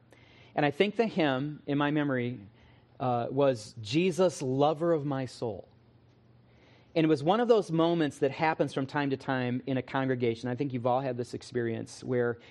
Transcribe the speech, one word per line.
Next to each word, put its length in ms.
and 100
I 60
think 260
the 100
hymn, 600
in 100
my 140
memory, 480
uh, 280
was 540
"Jesus, 580
Lover 520
of 120
My 220
Soul." 400
And 80
it 40
was 140
one 160
of 80
those 240
moments 480
that 140
happens 420
from 100
time 260
to 60
time 480
in 120
a 60
congregation. 680
I 80
think 160
you've 160
all 120
had 160
this 180
experience 680
where 360